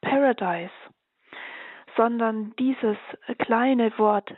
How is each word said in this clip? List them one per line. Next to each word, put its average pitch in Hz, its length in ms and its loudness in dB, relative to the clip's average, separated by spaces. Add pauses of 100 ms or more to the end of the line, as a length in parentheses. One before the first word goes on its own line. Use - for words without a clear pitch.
Paradise, 196 680 0 (1200)
sondern 226 640 0
dieses 254 400 0 (420)
kleine 233 600 2
Wort 208 400 2